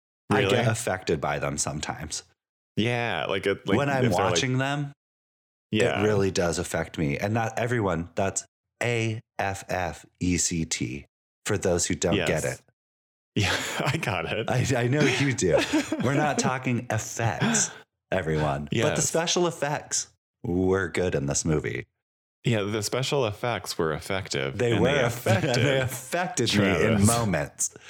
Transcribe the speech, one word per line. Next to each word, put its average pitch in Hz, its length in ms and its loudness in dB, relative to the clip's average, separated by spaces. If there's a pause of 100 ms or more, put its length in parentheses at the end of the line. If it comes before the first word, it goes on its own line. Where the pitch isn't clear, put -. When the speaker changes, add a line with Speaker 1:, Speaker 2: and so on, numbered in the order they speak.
(300)
Speaker 1:
I 104 100 4
Speaker 2:
Really? 98 120 4
Speaker 1:
get 113 180 4
affected 95 500 0
by 73 200 -2
them 71 180 -2
sometimes. - 680 -6 (540)
Speaker 2:
Yeah, 113 500 0
like, 92 180 -2
it, 98 220 0
like, 95 100 2
Speaker 1:
When 143 120 2
I'm 139 80 0
Speaker 2:
if 131 60 2
they're, 120 80 2
like 92 80 2 (120)
Speaker 1:
watching 127 260 0
them, 143 360 -2 (800)
Speaker 2:
Yeah. 87 300 2
Speaker 1:
it - 40 2
really 101 260 2
does 85 280 0
affect 82 380 -4
me. 73 200 0
And 104 160 -2
not 113 260 -2
everyone, 101 560 0
that's 98 300 -2 (380)
A 113 360 0 (200)
F 98 280 -4
F 90 380 -4 (160)
E 90 160 2
C 82 260 0
T 69 440 -6 (380)
for 104 120 0
those 87 300 2
who 92 80 0
don't 85 200 0
Speaker 2:
Yes. 87 140 0
Speaker 1:
get 78 160 0
it. 64 160 -4 (760)
Speaker 2:
Yeah, 92 180 0 (140)
<laughs> - 180 -4
I 147 120 0
got 95 340 -2
it. 104 180 -2
Speaker 1:
I, 117 160 2 (180)
I 123 40 2
know 143 140 2
you 135 320 2
do. 95 260 2 (220)
Speaker 2:
<laughs> 285 220 -4
Speaker 1:
We're 127 100 2
not 143 260 2
talking 127 500 -2
effects, 117 840 -2 (400)
everyone. 76 540 0
But 73 60 -16
the - 60 0
Speaker 2:
Yes. - 300 2
Speaker 1:
special 175 400 0
effects - 600 -4 (360)
were 92 460 2
good 90 260 0
in 69 100 0
this 69 200 -2
movie. 73 420 0 (560)
Speaker 2:
Yeah, 113 180 2
the 104 220 -2
special 135 420 0
effects 107 500 -4
were 82 160 0
effective, 71 680 -4
Speaker 1:
They 120 140 2
Speaker 2:
and 110 80 2
Speaker 1:
were 123 100 4
Speaker 2:
they - 80 2
Speaker 1:
eff-, 120 180 0
<laughs> - 80 -12
Speaker 2:
affected 180 300 2
Speaker 1:
they 139 240 2
affected 127 760 -2
me 101 140 4
in 95 60 2 (140)
Speaker 2:
Travis. 104 180 4
Speaker 1:
moments. 104 640 0 (200)